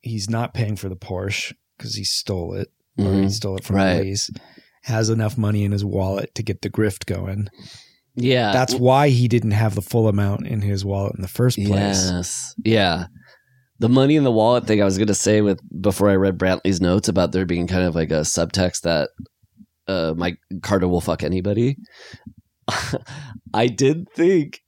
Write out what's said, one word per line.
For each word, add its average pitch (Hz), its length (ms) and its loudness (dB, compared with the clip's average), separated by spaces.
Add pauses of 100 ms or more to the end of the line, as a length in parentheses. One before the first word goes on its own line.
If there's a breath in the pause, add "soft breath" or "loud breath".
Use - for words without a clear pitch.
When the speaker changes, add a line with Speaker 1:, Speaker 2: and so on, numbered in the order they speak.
Speaker 1:
He's 110 280 -6
not 117 240 -4
paying 107 220 -4
for 98 120 -10
the 92 80 -10
Porsche 95 560 -6 (260)
'cause 110 180 -10
he 101 80 -10
stole 90 500 -4
it. 98 140 -6 (280)
Or 101 80 0
he 95 60 2
Speaker 2:
Mm-hmm. 98 180 2
Speaker 1:
stole 98 280 -4
it 98 80 -10
from 98 120 0
Speaker 2:
Right. 95 240 2
Speaker 1:
Louise. 98 300 -4 (540 loud breath)
Has 110 260 0
enough 113 260 0
money 104 280 0
in 101 80 0
his 101 120 0
wallet 98 520 -2
to 110 60 -6
get 104 200 -6
the 101 80 -6
grift 107 360 -2
going. 95 420 -6 (640 loud breath)
Speaker 2:
Yeah. 123 380 2
Speaker 1:
That's 127 220 2
why 131 360 4
he 123 180 4
didn't 110 240 2
have 107 240 2
the 98 60 -2
full 110 260 2
amount 101 380 0
in 107 160 -4
his 101 220 -2
wallet 98 320 -2
in 95 60 -8
the 95 60 -8
first 123 280 0
place. 101 120 -2 (420)
Speaker 2:
Yes. - 440 -6 (100)
Yeah. 92 420 2 (760 soft breath)
The 113 80 2
money 135 280 6
in 147 80 4
the 127 80 2
wallet 117 340 2
thing 107 160 2
I - 20 4
was 95 140 2
gonna 104 160 2
say 107 260 2
with, 101 200 2 (200)
before 101 300 2
I 98 60 4
read 95 220 2
Brantley's 92 420 0
notes 92 280 2
about 87 220 2
there 92 160 0
being 85 220 -2
kind 92 160 0
of 85 100 0
like 80 160 0
a 78 120 0
subtext 87 580 -2
that, 80 300 0 (760)
uh, 82 300 -2
Mike 87 220 -4 (240)
Carter 92 260 2
will 87 120 2
fuck 85 220 -2
anybody. 101 540 -2 (920 loud breath)
<laughs> - 840 -10
I 117 140 2
did 139 480 0
think 170 520 2